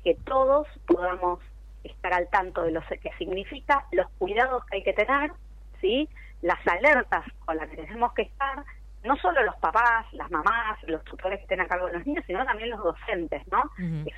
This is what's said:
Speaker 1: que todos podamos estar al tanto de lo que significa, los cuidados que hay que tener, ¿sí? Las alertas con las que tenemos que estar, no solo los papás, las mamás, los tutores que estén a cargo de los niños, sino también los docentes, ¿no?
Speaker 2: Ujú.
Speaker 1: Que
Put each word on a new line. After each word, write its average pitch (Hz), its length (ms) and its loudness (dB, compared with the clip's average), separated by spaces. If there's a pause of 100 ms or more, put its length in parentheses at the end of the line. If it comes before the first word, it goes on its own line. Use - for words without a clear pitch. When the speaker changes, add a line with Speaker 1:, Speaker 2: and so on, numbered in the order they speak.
Speaker 1:
que 170 100 6
todos 269 520 4 (200)
podamos 180 540 2 (420)
estar - 320 -4
al 175 140 2
tanto 185 340 0
de 165 100 2
lo 165 100 -2
que - 360 -8
significa, 202 760 0
los 349 160 2 (100)
cuidados 233 480 0
que - 100 -4
hay 196 60 -4
que 196 100 2
tener, 277 400 2 (480)
¿sí? 254 280 2 (340)
Las 175 240 0
alertas 208 580 4 (200)
con 160 120 -4
las 156 120 -6
que 151 100 -16
tenemos 220 360 -2
que 226 80 2
estar, 269 420 -4 (380)
no 262 140 2
solo 330 260 4
los 196 140 0
papás, 226 560 4
las 151 180 -10
mamás, 214 560 2
los 156 180 -2
tutores - 340 -4
que - 60 -18
estén 185 180 0
a 175 40 -4
cargo 180 200 -2
de - 80 -4
los 170 120 -6
niños, 302 200 -2
sino 185 180 -2
también 226 260 -4
los 214 120 -8
docentes, 170 680 -4
¿no? 208 100 2 (180)
Speaker 2:
Ujú. 160 260 -4
Speaker 1:
Que 151 140 -10